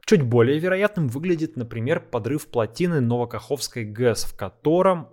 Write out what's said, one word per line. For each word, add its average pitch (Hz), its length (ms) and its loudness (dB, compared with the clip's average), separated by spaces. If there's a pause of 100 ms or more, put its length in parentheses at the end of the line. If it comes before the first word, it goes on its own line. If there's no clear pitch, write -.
Чуть 190 160 6
более 120 360 4
вероятным 185 480 0
выглядит, 156 480 -4
например, 117 460 -4
подрыв 127 480 -6
плотины 147 520 -2
Новокаховской 120 840 -4
гэс, 107 400 0
в - 120 -4
котором, 165 760 0